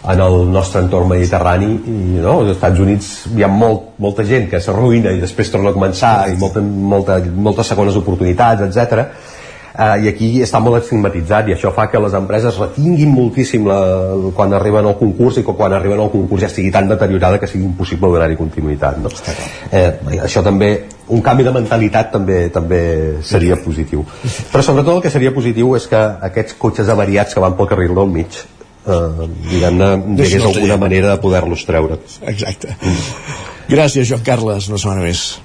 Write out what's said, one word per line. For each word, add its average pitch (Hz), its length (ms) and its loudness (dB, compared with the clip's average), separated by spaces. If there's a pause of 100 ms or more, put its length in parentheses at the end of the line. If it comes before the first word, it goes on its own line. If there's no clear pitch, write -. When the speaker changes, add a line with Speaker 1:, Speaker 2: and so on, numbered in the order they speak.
Speaker 1:
en 92 160 0
el 90 320 4
nostre 92 300 0
entorn 90 260 2
mediterrani, 90 640 2 (160)
i, 92 320 -2
no? 117 220 2
Als 98 160 0
Estats 92 220 2
Units 101 440 0 (140)
hi 104 60 2
ha 98 40 2
molt, 107 520 0
molta 101 260 -2
gent 107 240 0
que 90 100 -2
s'arruïna 107 560 2
i 90 60 -2
després - 280 -4
torna 101 200 0
a 98 40 0
començar, 98 600 2
i - 20 -2
molta, 90 240 0
molta, 98 640 0 (120)
moltes 104 340 0
segones 101 280 0
oportunitats, 98 680 2
etcètera. 110 480 0 (680)
Eh, 107 220 2
i 107 60 2
aquí 113 340 0
està 117 180 0
molt 117 220 2
estigmatitzat, 104 680 0
i 92 40 2
això 95 180 -2
fa 107 200 0
que 113 80 2
les 104 140 0
empreses 101 440 0
retinguin 147 560 2
moltíssim 123 540 2
la, 98 100 2 (560)
quan 101 180 2
arriben 104 360 2
al 101 100 0
concurs, 120 400 2
i 120 60 0
que 104 100 -2
quan 98 180 0
arriben 98 280 0
al 107 100 0
concurs 92 320 0
ja 101 60 0
estigui 95 240 -2
tan 98 180 2
deteriorada 95 480 2
que 101 80 -2
sigui 95 200 -4
impossible 90 440 -2
donar-hi 82 260 2
continuïtat, 76 600 -4
no? - 120 -6
Speaker 2:
Està - 260 -12
clar. - 120 -12 (240)
Speaker 1:
Eh, 90 280 2 (240)
això - 180 0
també, 101 460 2 (220)
un 113 120 2
canvi 135 220 4
de 131 80 2
mentalitat 110 600 0
també, 92 380 0
també 85 320 0 (400)
seria 85 360 2
positiu. 76 460 -4 (480)
Però 135 120 2
sobretot 143 320 2
el 180 60 0
que 175 100 -2
seria 131 200 2
positiu 120 440 0
és 117 100 -2
que 110 160 2 (200)
aquests 98 360 -4
cotxes 107 320 0
avariats 101 460 0
que 107 40 2
van 92 140 2
pel 95 140 0
carril 92 260 0
del 98 140 2
mig, 82 260 -4 (540)
eh, 82 420 -2 (220)
diguem-ne, 90 420 2
hi 95 220 -2
Speaker 2:
Deixin 95 260 2
Speaker 1:
hagués - 0 -
Speaker 2:
el 90 60 2
Speaker 1:
alguna 101 260 2
Speaker 2:
taller. 98 60 0
Speaker 1:
manera 95 320 2
de 95 100 0
poder-los 87 460 0
treure. 80 320 -2 (260)
Speaker 2:
Exacte. - 560 -8
Speaker 1:
Mm. - 920 -4
Speaker 2:
Gràcies, 139 340 2
Joan 120 140 -4
Carles, 110 460 -2
una 104 100 -4
setmana 98 220 -2
més. 87 440 -4